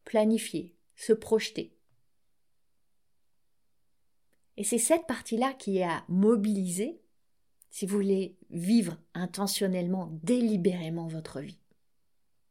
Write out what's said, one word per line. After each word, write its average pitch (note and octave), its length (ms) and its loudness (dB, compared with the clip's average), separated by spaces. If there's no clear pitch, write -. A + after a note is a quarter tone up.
planifier, G#3+ 680 0
se - 180 0
projeter. - 640 -2
Et G#3 60 -4
c'est A#3 160 0
cette D#4+ 260 4
partie-là B3 480 -2
qui G3+ 240 -2
est F#3 60 2
à E3 260 -2
mobiliser G3+ 880 2
si - 100 -4
vous G3 120 -2
voulez G3 400 0
vivre F3 460 2
intentionnellement, F#3 960 -2
délibérément F3+ 840 0
votre D#3+ 340 -10
vie. D#3+ 180 -14